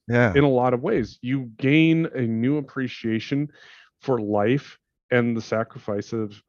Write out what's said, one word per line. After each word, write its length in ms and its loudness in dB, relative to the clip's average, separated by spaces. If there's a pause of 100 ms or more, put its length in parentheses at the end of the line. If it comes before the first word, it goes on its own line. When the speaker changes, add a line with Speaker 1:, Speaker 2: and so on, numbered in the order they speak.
Speaker 1:
Yeah. 280 4
Speaker 2:
in 80 6
a 60 4
lot 240 2
of 80 -2
ways. 400 -4
You 360 -4
gain 500 2
a 140 -6
new 360 0
appreciation 920 -4 (520)
for 180 -2
life 580 0 (340)
and 260 2
the 40 -6
sacrifice 680 -6
of, 380 -8